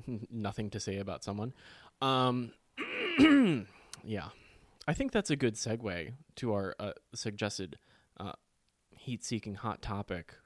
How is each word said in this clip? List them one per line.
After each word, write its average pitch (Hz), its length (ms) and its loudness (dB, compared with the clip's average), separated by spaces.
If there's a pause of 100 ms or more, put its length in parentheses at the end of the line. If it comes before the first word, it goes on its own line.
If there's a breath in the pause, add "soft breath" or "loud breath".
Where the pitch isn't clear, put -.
(100)
<laughs> 117 200 -8
nothing 107 400 -4
to 104 100 -6
say 98 160 -4
about 98 260 -6
someone, 107 300 -4 (480 loud breath)
um, 127 520 2 (680)
<clears throat> 254 480 8 (380 loud breath)
yeah. 98 240 -4 (600 loud breath)
I 151 60 0
think 269 180 0
that's - 180 2
a 147 60 4
good 123 180 2
segue 110 580 -4 (240)
to 117 180 -2
our, 98 260 -2
uh, 101 120 -6 (220)
suggested, 104 640 -4 (420 soft breath)
uh, 95 140 -8 (640)
heat-seeking 110 600 -6
hot 107 260 -6
topic. 98 520 -8 (120)